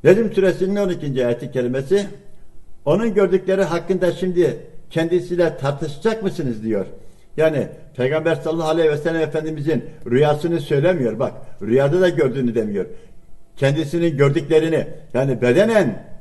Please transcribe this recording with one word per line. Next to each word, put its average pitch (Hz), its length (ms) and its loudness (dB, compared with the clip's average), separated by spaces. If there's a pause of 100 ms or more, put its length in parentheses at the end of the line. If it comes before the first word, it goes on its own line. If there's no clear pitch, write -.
Necm 196 280 6
suresinin 190 440 2
on 202 120 0
ikinci 143 380 -2
ayeti 120 240 -2
kerimesi, 139 560 0 (800)
"Onun 202 300 2
gördükleri 190 480 2
hakkında 170 500 0
şimdi 175 440 0 (340)
kendisiyle 170 680 0
tartışacak 208 640 -4
mısınız?" 131 400 -4
diyor. 104 240 -2 (500)
Yani 151 300 2 (300)
Peygamber 156 380 0
sallallahu 160 340 -4
aleyhi 160 220 2
ve 147 60 0
sellem 160 240 -2
Efendimizin 156 640 -2 (260)
rüyasını 147 500 2
söylemiyor. 139 580 0
Bak, 117 140 -2 (300)
rüyada 139 380 4
da 185 80 6
gördüğünü 131 460 0
demiyor. 101 320 -2 (680)
Kendisinin 151 600 0
gördüklerini, 156 720 2 (280)
yani 127 280 0
bedenen 156 640 2 (140)